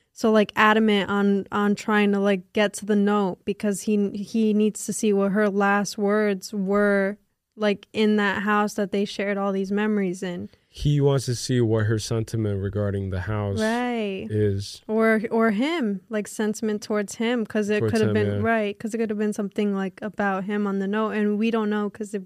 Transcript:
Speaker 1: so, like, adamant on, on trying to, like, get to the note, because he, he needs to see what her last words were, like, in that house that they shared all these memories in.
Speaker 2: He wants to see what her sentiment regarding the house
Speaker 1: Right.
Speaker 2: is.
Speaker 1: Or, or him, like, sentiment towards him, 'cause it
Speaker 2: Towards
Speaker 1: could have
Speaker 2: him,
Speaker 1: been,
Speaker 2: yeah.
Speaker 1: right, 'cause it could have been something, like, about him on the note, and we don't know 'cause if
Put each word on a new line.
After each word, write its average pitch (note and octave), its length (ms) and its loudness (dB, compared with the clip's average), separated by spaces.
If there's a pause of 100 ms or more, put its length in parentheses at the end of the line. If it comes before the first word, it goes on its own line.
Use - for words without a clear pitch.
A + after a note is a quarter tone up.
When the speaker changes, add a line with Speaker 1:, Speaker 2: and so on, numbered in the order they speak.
(140)
Speaker 1:
so, A3 180 2
like, G#3+ 240 4
adamant G#3+ 540 4
on, G3+ 420 2
on G3+ 240 2
trying G#3 380 2
to, G3+ 60 0
like, G3 340 0
get G#3 220 2
to G3+ 100 -10
the G#3 100 0
note, G3+ 480 2
because G3+ 380 -2
he, G3+ 300 0
he G#3+ 420 0
needs G#3+ 320 2
to G#3 80 -6
see G#3+ 180 0
what G3 200 2
her G#3 180 2
last G3+ 480 0
words G#3 560 0
were, G3+ 640 2 (380)
like, G#3 360 -2
in G#3+ 260 2
that G3+ 260 0
house G#3 320 0
that G3+ 160 -2
they G3+ 120 0
shared G3+ 340 -4
all G3 140 -2
these G3 200 -2
memories G3+ 500 0
in. F#3 280 -8 (200)
Speaker 2:
He D3 320 0
wants C#3 240 2
to B2 100 -2
see B2+ 240 -2
what A2 280 2
her A2+ 100 2
sentiment A2 640 -2
regarding G2+ 480 -2
the F#2 120 -4
house G#2 380 -2
Speaker 1:
Right. A3 720 -2
Speaker 2:
is. - 580 -2
Speaker 1:
Or, A3 340 2 (100)
or A3+ 200 2
him, A#3 580 0
like, G#3 180 -4
sentiment G#3+ 560 -4
towards G#3 320 -4
him, A#3 300 0
'cause G#3+ 240 -2
it G#3+ 100 2
Speaker 2:
Towards G#3 140 2
Speaker 1:
could A3+ 80 2
have G#3+ 80 2
Speaker 2:
him, G#3 40 0
Speaker 1:
been, G#3 220 2
Speaker 2:
yeah. G3+ 60 -2
Speaker 1:
right, G#3+ 380 0
'cause G#3+ 140 -6
it A#3 60 -4
could A3+ 100 -2
have G#3 100 -4
been G#3+ 140 0
something, G#3 400 -2
like, F#3+ 280 -4
about G3+ 420 -4
him G#3 240 -2
on G3 120 -2
the G3 80 -2
note, G#3 240 -2
and G#3 280 0
we A3+ 120 0
don't G#3+ 180 0
know G#3 200 -2
'cause G#3 240 -12
if G3 120 -6